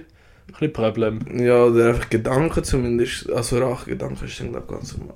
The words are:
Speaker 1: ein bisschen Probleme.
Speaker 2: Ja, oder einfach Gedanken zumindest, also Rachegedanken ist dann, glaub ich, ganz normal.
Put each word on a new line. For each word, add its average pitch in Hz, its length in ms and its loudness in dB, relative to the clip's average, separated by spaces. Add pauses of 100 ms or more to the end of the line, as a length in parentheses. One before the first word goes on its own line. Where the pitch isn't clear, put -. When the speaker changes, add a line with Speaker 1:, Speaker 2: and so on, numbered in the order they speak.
Speaker 1:
ein - 500 -20
bisschen 151 220 -4
Probleme. 110 460 0 (260)
Speaker 2:
Ja, 120 180 6
oder 117 260 6
einfach 120 200 0
Gedanken 131 560 0
zumindest, 120 680 -2
also 120 280 -2
Rachegedanken 127 680 -4
ist - 140 -12
dann, 62 100 -8
glaub 62 140 -10
ich, 50 100 -10
ganz - 220 -12
normal. - 180 -12